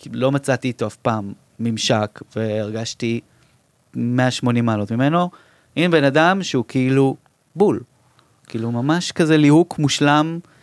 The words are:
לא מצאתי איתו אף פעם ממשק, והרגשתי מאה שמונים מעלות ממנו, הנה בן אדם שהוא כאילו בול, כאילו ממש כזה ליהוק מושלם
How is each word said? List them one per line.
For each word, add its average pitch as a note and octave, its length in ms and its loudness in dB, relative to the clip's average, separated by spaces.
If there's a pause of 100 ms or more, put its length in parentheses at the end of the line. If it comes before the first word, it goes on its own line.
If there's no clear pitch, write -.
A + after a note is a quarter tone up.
(120)
לא B2 200 0
מצאתי C3 360 -2
איתו A#2 180 -4
אף G#2 100 -12
פעם G#2+ 360 -4 (280)
ממשק, A2+ 600 -2 (160)
והרגשתי A2 840 -4 (760)
מאה B2 360 0
שמונים A#2+ 360 0
מעלות G#2+ 260 -2
ממנו, D#3+ 380 0 (460)
הנה E3+ 120 0
בן D#3+ 160 4
אדם E3 380 2
שהוא C3 260 -2
כאילו C3+ 480 0 (400)
בול, E3 240 2 (680)
כאילו A#2 240 -6
ממש D3 400 -2
כזה D#3 240 2
ליהוק D3+ 420 4
מושלם D3+ 600 2 (240)